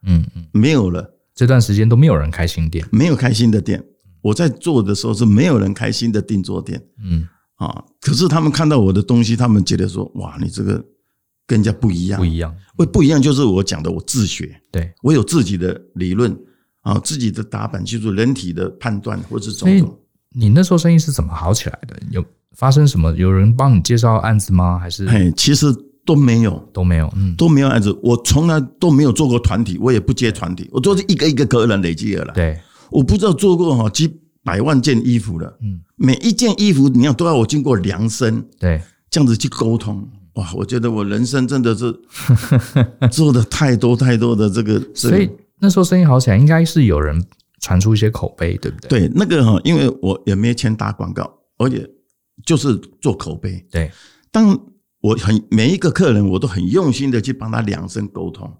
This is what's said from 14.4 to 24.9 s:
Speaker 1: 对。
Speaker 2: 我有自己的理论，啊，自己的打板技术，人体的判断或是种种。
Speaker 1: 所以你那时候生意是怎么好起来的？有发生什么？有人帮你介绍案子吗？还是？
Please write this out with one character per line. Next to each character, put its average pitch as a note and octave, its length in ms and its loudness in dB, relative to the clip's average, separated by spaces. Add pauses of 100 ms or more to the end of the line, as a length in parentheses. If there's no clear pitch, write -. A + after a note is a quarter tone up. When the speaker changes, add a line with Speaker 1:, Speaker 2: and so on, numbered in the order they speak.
Speaker 1:
对。 E2+ 200 -6 (100)
Speaker 2:
我 C#3+ 120 2
有 B2 100 4
自 D#3+ 200 0
己 F#2+ 140 -2
的 F#2 240 -4 (140)
理 F2+ 180 -2
论， A2+ 240 0 (440)
啊， A2+ 180 -2
自 - 180 -8
己 A#2 140 -2
的 A2 120 -8
打 G#2 240 -10
板 G2 160 -8
技 G#2 140 -8
术， G#2+ 140 -4
人 A#2 220 0
体 F#2 200 -8
的 F#2 160 -6 (100)
判 G#2+ 200 -6
断 G2+ 180 -10 (120)
或 A#2 100 -8
是 G#2 120 -10
种 - 180 -2
种。 G3 100 4
Speaker 1:
所 D3+ 100 2
以 - 40 -16 (360)
你 A2+ 200 0
那 C#3 120 6
时 F#3 100 2
候 F3+ 60 4
生 E3+ 160 4
意 E3 60 6
是 D#3 120 -2
怎 G2+ 120 -2
么 D#2 100 -4
好 E2 200 -2
起 - 160 -4
来 - 180 -16
的？ - 100 -16 (140)
有 F2+ 120 -4 (320)
发 C3 160 0
生 D3 140 6
什 C3 140 2
么？ E2 140 2
有 F2+ 180 2
人 G2 240 4
帮 C3 200 4
你 F2+ 60 4
介 A#2+ 160 0
绍 A2+ 180 2
案 A2 220 0
子 G2+ 160 -2
吗？ F2 260 2
还 F2 100 -10
是？ F#2+ 200 -8